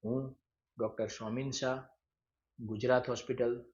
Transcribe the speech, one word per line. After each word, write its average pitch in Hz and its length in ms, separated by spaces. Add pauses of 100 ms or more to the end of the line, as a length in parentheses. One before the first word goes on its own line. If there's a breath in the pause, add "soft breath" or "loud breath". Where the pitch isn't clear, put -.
હું 131 320 (420)
ડૉક્ટર 110 300
સોમીન 120 440
શાહ, 131 320 (760)
ગુજરાત 120 480
હોસ્પિટલ 120 680